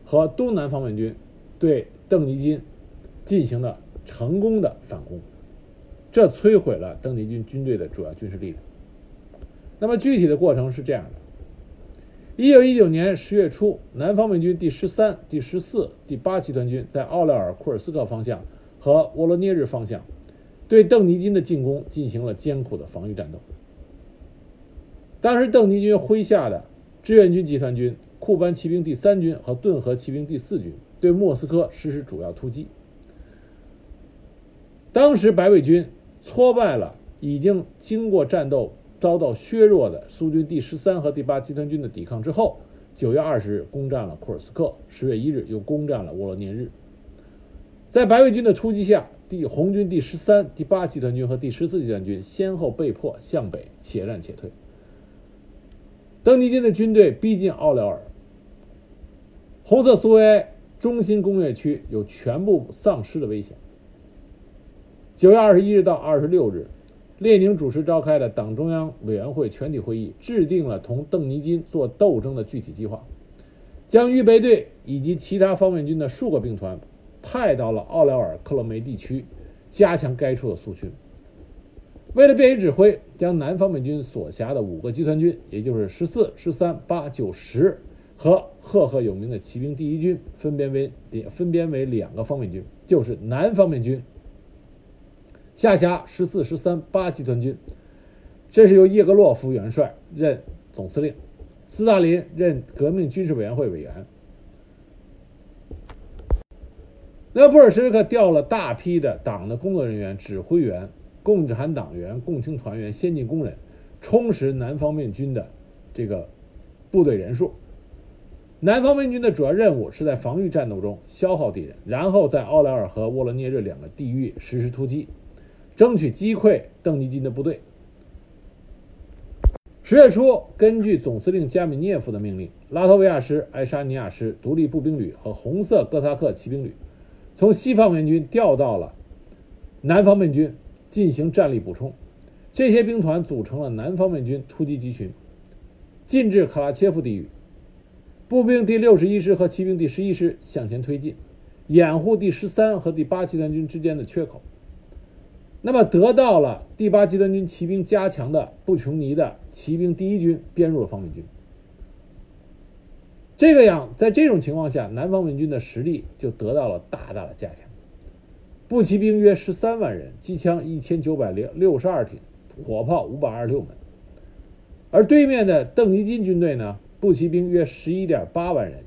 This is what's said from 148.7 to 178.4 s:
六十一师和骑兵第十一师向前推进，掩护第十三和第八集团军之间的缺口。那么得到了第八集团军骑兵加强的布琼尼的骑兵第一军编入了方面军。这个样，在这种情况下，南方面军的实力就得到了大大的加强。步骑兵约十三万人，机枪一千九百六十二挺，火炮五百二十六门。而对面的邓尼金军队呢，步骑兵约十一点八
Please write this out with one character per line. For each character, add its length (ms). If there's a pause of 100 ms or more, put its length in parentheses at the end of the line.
六 180
十 100
一 140
师 160
和 100
骑 180
兵 140
第 80
十 160
一 120
师 260
向 280
前 140
推 160
进， 160 (540)
掩 320
护 160
第 140
十 180
三 320
和 100
第 140
八 220
集 120
团 140
军 160
之 100
间 200
的 60
缺 200
口。 160 (1200)
那 100
么 120
得 280
到 280
了 240 (120)
第 140
八 160
集 120
团 140
军 140
骑 200
兵 180
加 240
强 220
的 220 (120)
布 120
琼 240
尼 160
的 200 (140)
骑 260
兵 180
第 160
一 100
军 200 (140)
编 160
入 100
了 60
方 160
面 100
军。 120 (2000)
这 160
个 120
样， 320
在 140
这 180
种 120
情 140
况 160
下， 160
南 240
方 140
面 120
军 140
的 80
实 240
力 220 (140)
就 120
得 240
到 140
了 200
大 240
大 140
的 100
加 120
强。 200 (1000)
步 140
骑 140
兵 220
约 160
十 180
三 280
万 160
人， 240
机 160
枪 280
一 160
千 220
九 140
百 160
六 460
十 100
二 160
挺， 160 (440)
火 200
炮 200
五 120
百 120
二 140
十 60
六 120
门。 80 (1200)
而 120
对 220
面 200
的 180
邓 280
尼 120
金 180
军 160
队 160
呢， 240 (220)
步 120
骑 160
兵 220
约 140
十 260
一 160
点 260
八 200